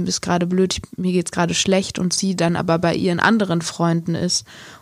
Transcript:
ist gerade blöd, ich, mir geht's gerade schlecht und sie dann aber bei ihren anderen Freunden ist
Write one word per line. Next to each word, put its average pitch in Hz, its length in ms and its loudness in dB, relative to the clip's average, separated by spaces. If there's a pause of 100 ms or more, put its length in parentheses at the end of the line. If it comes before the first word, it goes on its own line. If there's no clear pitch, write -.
ist 185 180 -4
gerade 175 240 0
blöd, 185 280 2
ich, - 80 -8 (140)
mir 185 140 -2
geht's 180 220 0
gerade 175 220 0
schlecht 190 440 0
und 180 140 0
sie 190 240 0
dann 170 180 2
aber 170 240 0
bei 170 160 2
ihren 175 240 0
anderen 185 420 2
Freunden 170 540 0
ist - 320 -2 (360)